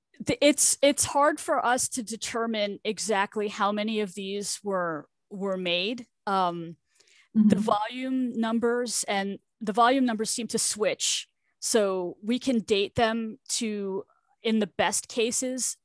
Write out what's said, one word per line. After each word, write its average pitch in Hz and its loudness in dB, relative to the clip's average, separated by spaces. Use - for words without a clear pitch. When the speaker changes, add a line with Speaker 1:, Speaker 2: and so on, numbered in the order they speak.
Speaker 1:
th-, - 0
it's, - 4
it's 285 4
hard 302 2
for 285 -2
us 247 2
to 254 -6
determine 220 -4
exactly 202 0
how 208 0
many 214 -2
of 196 -4
these 196 -6
were, 175 -2
were 196 -4
made. 185 -2
Um, 175 -2
the 214 8
Speaker 2:
Mm-hmm. 190 0
Speaker 1:
volume 240 -2
numbers 233 0
and 196 -2
the 214 -6
volume 240 6
numbers 220 -2
seem 233 -4
to 220 -2
switch. - -2
So 190 0
we 233 0
can 247 0
date 196 0
them 226 0
to, 202 -4
in 220 2
the 208 2
best - -2
cases, 247 -2